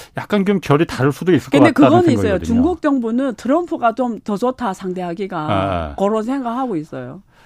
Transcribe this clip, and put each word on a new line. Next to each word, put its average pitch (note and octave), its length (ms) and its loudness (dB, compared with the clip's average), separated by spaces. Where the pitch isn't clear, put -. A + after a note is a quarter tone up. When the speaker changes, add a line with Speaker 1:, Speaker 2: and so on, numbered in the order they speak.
Speaker 1:
약간 G3+ 280 0
좀 G3 160 2
결이 D3+ 260 2
다를 C3 260 0
수도 E3+ 200 0
있을 C#3 180 2
것 C#4 80 4
Speaker 2:
근데 D4 140 6
Speaker 1:
같다는 D4 280 4
Speaker 2:
그건 E4+ 120 4
있어요. G#3 100 2
Speaker 1:
생각이거든요. G3+ 240 0
Speaker 2:
중국 C4 360 2
정부는 B3+ 540 0
트럼프가 C4+ 580 0
좀 A#3+ 260 -4
더 G#3 160 -4
좋다, B3 380 -2
상대하기가. F#3 640 -6
Speaker 1:
아, D3+ 140 -4
아. F#2 440 -2
Speaker 2:
그런 G#3+ 260 0
생각하고 B3 540 -4
있어요. C#3+ 460 -10